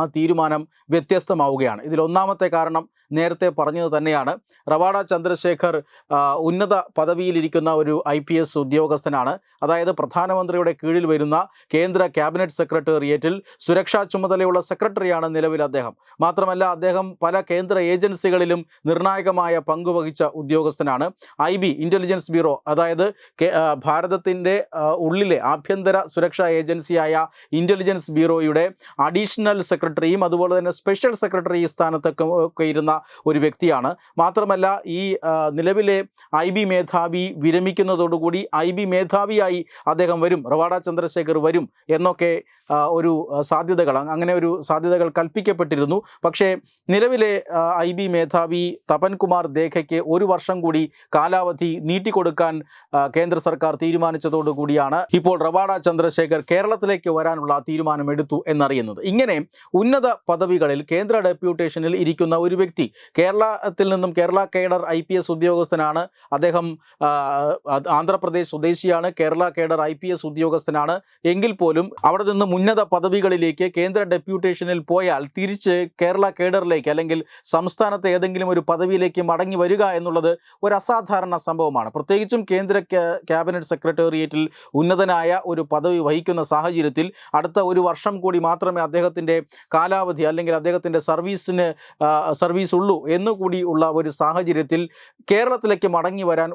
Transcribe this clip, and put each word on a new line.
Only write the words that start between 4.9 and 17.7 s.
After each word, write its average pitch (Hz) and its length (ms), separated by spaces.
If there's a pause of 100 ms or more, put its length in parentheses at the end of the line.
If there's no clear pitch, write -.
ചന്ദ്രശേഖർ, 175 640 (420)
ആ, - 20 (300)
ഉന്നത 190 260 (240)
പദവിയിലിരിക്കുന്ന 165 720 (100)
ഒരു 151 140 (140)
ഐ 147 100 (100)
പി 165 140
എസ് 156 200
ഉദ്യോഗസ്ഥനാണ്. 143 720 (320)
അതായത് 170 340
പ്രധാനമന്ത്രിയുടെ 175 840
കീഴിൽ 165 300
വരുന്ന 147 260 (380)
കേന്ദ്ര 180 320 (100)
ക്യാബിനറ്റ് 160 440
സെക്രട്ടേറിയറ്റിൽ 156 720 (320)
സുരക്ഷാ 190 340 (120)
ചുമതലയുള്ള 185 480 (100)
സെക്രട്ടറിയാണ് 180 640
നിലവിൽ 160 320
അദ്ദേഹം. 127 260 (300)
മാത്രമല്ല, 185 400 (120)
അദ്ദേഹം 185 300 (180)
പല 180 260
കേന്ദ്ര 185 260 (160)